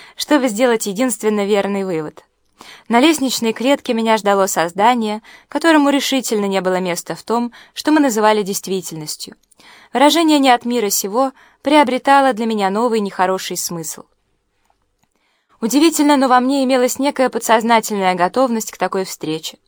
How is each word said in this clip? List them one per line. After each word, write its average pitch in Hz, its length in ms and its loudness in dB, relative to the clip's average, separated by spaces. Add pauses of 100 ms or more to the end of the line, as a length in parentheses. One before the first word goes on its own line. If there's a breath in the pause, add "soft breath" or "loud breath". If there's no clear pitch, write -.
(160 loud breath)
чтобы 269 320 2
сделать 226 400 0
единственно 214 580 -2
верный 196 380 -2
вывод. 160 400 -8 (640 loud breath)
На 233 120 4
лестничной 262 540 2
клетке 262 400 -2
меня 220 240 0
ждало 196 300 2
создание, 214 760 0 (260 loud breath)
которому 294 440 2
решительно 247 540 -2
не 196 160 -2
было 180 180 0
места 175 360 -6
в - 80 -18
том, 240 280 -2 (220 loud breath)
что - 180 -2
мы 311 80 4
называли 214 420 2
действительностью. 180 960 -8 (580 soft breath)
Выражение 294 460 4
«не 269 100 4
от 240 160 4
мира 240 240 -2
сего» 233 420 -2 (300 soft breath)
приобретало 277 720 4
для 220 120 -4
меня 208 240 0
новый 226 300 0
нехороший 190 580 -4
смысл. - 460 -10 (1600)
Удивительно, 294 540 2
но 269 120 2
во 247 120 4
мне 269 240 0
имелась 254 360 0
некая 269 300 -2
подсознательная 220 880 0
готовность 220 560 -2
к - 60 -18
такой 190 260 -4
встрече. 160 540 -10 (100)